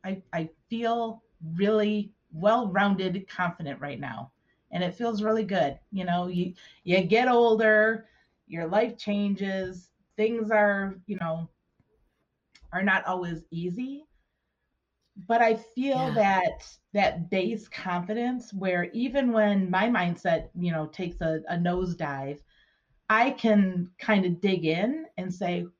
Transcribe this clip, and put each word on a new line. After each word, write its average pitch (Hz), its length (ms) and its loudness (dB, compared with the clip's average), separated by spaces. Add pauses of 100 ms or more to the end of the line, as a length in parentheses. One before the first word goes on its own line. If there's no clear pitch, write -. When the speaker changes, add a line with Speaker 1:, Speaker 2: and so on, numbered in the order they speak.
Speaker 1:
I, 190 180 -6 (100)
I 165 180 -4 (180)
feel 226 540 -4 (320)
really 208 580 2 (200)
well-rounded 196 960 0
confident 170 520 -6
right 143 200 -10
now. 131 320 -10 (400)
And 175 100 -2
it 180 120 -2
feels 226 280 -2
really 220 220 2
good. 180 340 0 (140)
You 190 120 -4
know, 180 240 0
you, 180 260 -2 (280)
you 185 200 2
get 233 260 4
older, 220 800 4 (380)
your 165 200 -8
life 220 320 2
changes, 196 920 -4 (260)
things 220 340 0
are, 202 560 2
you 202 100 -6
know, 165 320 -6 (1200)
are 185 100 -2
not 190 240 0
always 175 440 -4
easy. 247 560 -8 (1200)
But 233 140 4
I 226 140 4
feel 262 420 -4 (100)
Speaker 2:
Yeah. 220 60 -2
Speaker 1:
that, 190 520 2 (280)
that 180 340 0
base 208 400 -2
confidence 220 840 -4
where 180 300 0 (100)
even 247 380 0
when 202 380 2
my 196 200 2
mindset, 175 580 0 (100)
you 175 140 -2
know, 156 140 -2
takes 175 340 -8
a, 160 300 -2
a 175 60 -2
nosedive, 165 840 -4 (720)
I 233 220 4
can 190 680 2
kind 202 260 2
of 175 160 0
dig 185 240 2
in 214 400 0 (140)
and 185 140 -6
say 175 340 -4 (140)